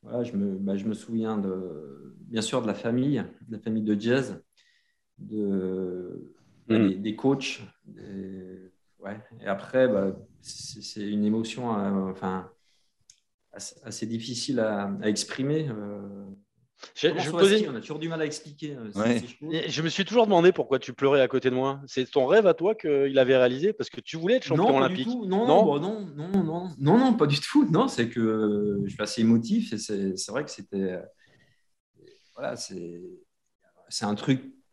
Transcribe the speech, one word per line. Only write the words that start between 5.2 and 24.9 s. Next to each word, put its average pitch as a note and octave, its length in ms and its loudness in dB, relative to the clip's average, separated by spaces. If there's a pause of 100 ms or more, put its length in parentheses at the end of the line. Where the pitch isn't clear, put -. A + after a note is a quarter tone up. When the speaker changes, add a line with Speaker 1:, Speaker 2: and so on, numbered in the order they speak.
Speaker 1:
bah, A2+ 120 4
Speaker 2:
Mhm. G#2 100 6
Speaker 1:
des, G2 80 2
des G#2+ 200 -4
coachs. - 440 0 (380)
Et, F#2+ 720 -14 (300)
ouais. G#2 200 -12 (220)
Et - 40 -8
après, B2 420 2
bah, G2 280 0 (240)
c'est, - 420 -16
c'est G#2 240 -10
une G#2 200 -2
émotion, A2+ 520 -2
euh, G2 340 -2
enfin, F#2 380 -6 (1000)
assez, - 220 -16 (100)
assez A2+ 220 -10
difficile A#2 540 -4
à, G2+ 300 -2 (120)
à G#2+ 60 0
exprimer. C#3 600 -2
Euh, G2+ 560 -10 (680)
Speaker 2:
Je, D3+ 140 0
Speaker 1:
comment E3+ 140 -2
Speaker 2:
je D3 80 -4
Speaker 1:
on - 40 -6
Speaker 2:
me E3+ 40 -2
Speaker 1:
se F#3+ 60 6
Speaker 2:
posais G#3 200 6
Speaker 1:
voit, D3 80 -6
on A#2+ 40 -8
a A2 40 -8
toujours - 180 -10
du E3 100 -6
mal E3 120 -4
à D#3 60 0
expliquer, D3 500 -10
euh, A2 160 -12
ces, G2 60 -6
Speaker 3:
Ouais. A#2 220 2
Speaker 1:
ces - 80 -12
choses. D#3 260 -8
Speaker 2:
Et E3 160 -4
je C3+ 100 -4
me E3 80 -2
suis F#3+ 160 -2
toujours A3 220 4
demandé F3+ 260 8
pourquoi C3+ 260 0
tu B2 140 -6
pleurais C#3 300 4
à B2+ 60 4
côté B2+ 200 2
de B2+ 60 2
moi. C3+ 320 -2
C'est B2+ 240 -4
ton C3+ 160 4
rêve G3+ 200 6
à E3+ 60 6
toi F#3 220 2
qu'il C#3 440 2
avait C3 180 6
réalisé B2+ 360 4
parce - 160 -6
que - 140 -14
tu - 160 -10
voulais F#3+ 180 2
être - 80 0
champion D3+ 200 2
Speaker 1:
Non, B3+ 80 6
pas C4+ 140 6
Speaker 2:
olympique. - 200 -2